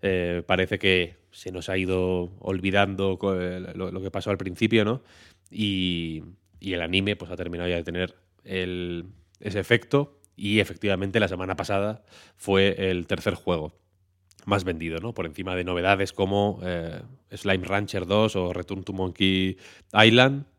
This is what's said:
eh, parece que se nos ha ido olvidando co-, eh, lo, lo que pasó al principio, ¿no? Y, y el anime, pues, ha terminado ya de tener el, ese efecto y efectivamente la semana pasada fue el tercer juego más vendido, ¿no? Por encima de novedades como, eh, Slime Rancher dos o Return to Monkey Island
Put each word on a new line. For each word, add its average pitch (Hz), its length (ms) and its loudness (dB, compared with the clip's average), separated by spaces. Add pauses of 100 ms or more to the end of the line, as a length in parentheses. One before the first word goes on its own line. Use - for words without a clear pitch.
eh, 87 460 0
parece 95 320 2
que 92 380 2 (160)
se - 180 -14
nos 90 180 -10
ha 95 80 -2
ido 92 600 -2
olvidando 98 800 0
co-, 98 160 0
eh, 90 240 -4 (160)
lo, 90 160 -6
lo 92 100 -8
que 95 120 -8
pasó 98 180 -6
al 98 80 0
principio, 104 460 2
¿no? 113 180 -2 (480)
Y, 90 720 -2 (380)
y 95 140 -6
el 87 80 -4
anime, 95 340 2
pues, - 160 -12
ha - 40 -8
terminado 87 320 -6
ya 87 80 0
de 85 60 -4
tener 87 320 -4 (300)
el, 90 600 -6 (340)
ese 104 180 -4
efecto 120 640 0 (160)
y 104 240 2
efectivamente 98 600 0
la 101 80 2
semana 92 280 -4
pasada 101 480 -2 (320)
fue 98 540 4
el 87 180 -2
tercer 92 260 -2
juego 80 380 -4 (760)
más 98 160 0
vendido, 82 360 -4
¿no? 113 160 -8
Por 87 120 -6
encima 90 300 -8
de 90 80 -2
novedades 92 480 2
como, 101 500 2
eh, 87 400 -6 (300)
Slime 95 340 -2
Rancher 98 400 -4
dos 104 300 2
o 90 160 -2
Return 90 320 -8
to - 80 -10
Monkey 95 680 2 (340)
Island 123 520 6 (140)